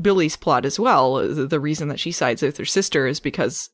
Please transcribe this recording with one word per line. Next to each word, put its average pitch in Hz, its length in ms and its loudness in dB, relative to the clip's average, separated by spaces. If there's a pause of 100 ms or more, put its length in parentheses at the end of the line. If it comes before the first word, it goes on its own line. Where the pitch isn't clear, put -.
Billy's 175 360 2
plot 127 280 0
as 139 160 -2
well. 143 340 4
The, 139 320 0
the 151 140 0
reason 151 280 -4
that 147 120 -6
she 165 100 -4
sides 127 320 -2
with 131 140 0
her - 80 -8
sister 160 420 0
is 139 140 -2
because - 540 -4